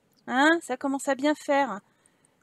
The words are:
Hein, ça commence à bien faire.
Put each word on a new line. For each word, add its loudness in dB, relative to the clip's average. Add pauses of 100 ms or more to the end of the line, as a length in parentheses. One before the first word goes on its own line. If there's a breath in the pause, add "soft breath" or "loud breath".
(280)
Hein, 4
ça -8
commence -4
à 2
bien 0
faire. -2 (640)